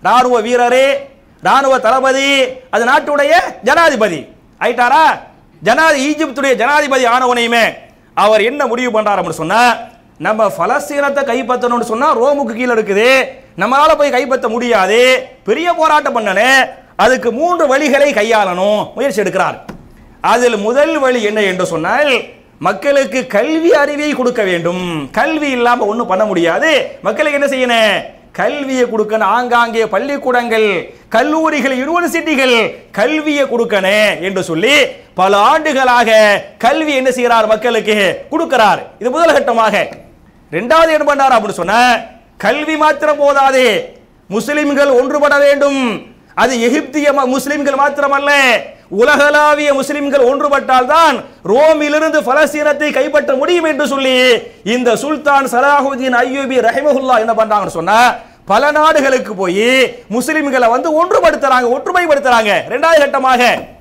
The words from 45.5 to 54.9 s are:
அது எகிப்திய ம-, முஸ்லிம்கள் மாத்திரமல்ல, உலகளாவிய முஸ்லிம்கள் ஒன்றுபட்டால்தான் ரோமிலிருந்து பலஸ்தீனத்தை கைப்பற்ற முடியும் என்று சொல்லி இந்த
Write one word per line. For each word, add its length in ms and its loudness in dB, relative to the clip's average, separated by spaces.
அது 260 0
எகிப்திய 520 0
ம-, 120 0
முஸ்லிம்கள் 500 -2
மாத்திரமல்ல, 560 0
உலகளாவிய 840 2
முஸ்லிம்கள் 500 0
ஒன்றுபட்டால்தான் 1000 2
ரோமிலிருந்து 760 2
பலஸ்தீனத்தை 720 0
கைப்பற்ற 420 0
முடியும் 300 0
என்று 220 0
சொல்லி 520 2
இந்த 320 0